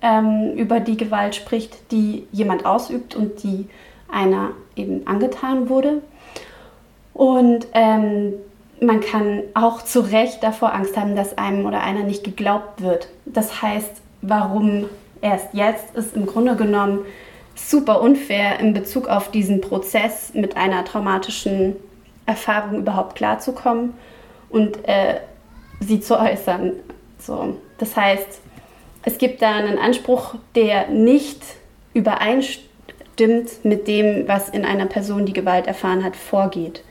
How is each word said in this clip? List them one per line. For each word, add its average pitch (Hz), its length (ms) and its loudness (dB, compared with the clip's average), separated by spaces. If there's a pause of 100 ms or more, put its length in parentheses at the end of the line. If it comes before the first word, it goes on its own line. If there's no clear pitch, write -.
ähm, 220 540 2
über 233 240 0
die 220 180 -2
Gewalt 208 380 -2
spricht, - 560 -8
die 214 400 0
jemand 196 340 -2
ausübt 233 500 -2
und 214 280 -4
die 196 240 -4 (440)
einer 190 400 0 (240)
eben 190 320 -6
angetan 254 640 0
wurde. 285 320 2 (1120)
Und, 247 600 4
ähm, 214 600 4 (480)
man 220 200 4
kann 208 400 0 (140)
auch 226 260 2
zu - 180 0
Recht 220 420 2
davor 220 320 0
Angst 196 220 -4
haben, 202 200 -2
dass 202 220 -4
einem 202 280 -2
oder 208 160 -2
einer 202 220 -2
nicht 202 200 -4
geglaubt 208 580 -4
wird. 180 280 -2 (160)
Das - 360 -4
heißt, 208 300 -4 (300)
warum 104 640 0 (360)
erst 202 320 -2
jetzt, 208 420 -2
ist 226 200 -6
im 202 100 -2
Grunde 233 300 2
genommen 202 440 2 (560)
super 233 440 2
unfair, 202 640 4
in 214 120 4
Bezug 202 360 -4
auf 202 220 0
diesen 196 280 2
Prozess 202 760 -2
mit 196 220 -2
einer 185 300 0
traumatischen 196 920 -2 (500)
Erfahrung 208 540 -2
überhaupt 190 380 -4
klarzukommen 233 800 -2 (540)
und, 214 280 2 (100)
äh, 196 280 2 (640)
sie 208 180 0
zu 208 180 0
äußern. 190 540 0 (460)
So. - 400 -8 (220)
Das 220 180 -4
heißt, 196 420 0 (640)
es - 140 -4
gibt 254 240 0
da 214 140 4
einen 208 220 0
Anspruch, 247 580 0 (200)
der 214 320 4
nicht 247 540 4 (520)
übereinstimmt 233 1700 0
mit 208 240 2
dem, 208 400 2
was 196 220 0
in 202 160 -4
einer 196 200 0
Person, 202 400 -2
die 196 80 -4
Gewalt 185 340 0
erfahren 185 360 -2
hat, 185 120 -4
vorgeht. 190 760 -2